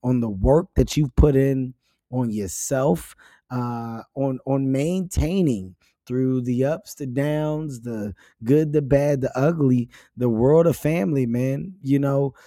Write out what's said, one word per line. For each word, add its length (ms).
on 180
the 80
work 380
that 200
you've 200
put 200
in 360
on 200
yourself, 840
uh, 520
on, 300
on 280
maintaining 1000
through 360
the 220
ups, 300
the 120
downs, 760
the 340
good, 280
the 100
bad, 380
the 180
ugly, 500
the 120
world 380
of 100
family, 500
man. 560
You 160
know, 360